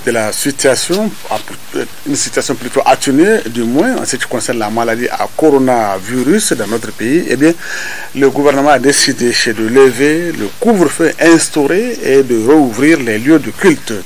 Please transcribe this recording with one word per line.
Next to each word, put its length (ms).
de 60
la 220
situation, 800
une 80
situation 400
plutôt 280
atténuée, 600
du 160
moins 400
en 40
ce 100
qui 120
concerne 300
la 140
maladie 360
à 200
coronavirus 1160
dans 120
notre 260
pays, 380
eh 60
bien, 180
le 160
gouvernement 380
a 100
décidé 520
de 120
lever 640
le 180
couvre-feu 520
instauré 840
et 200
de 260
rouvrir 560
les 140
lieux 180
de 140
culte. 420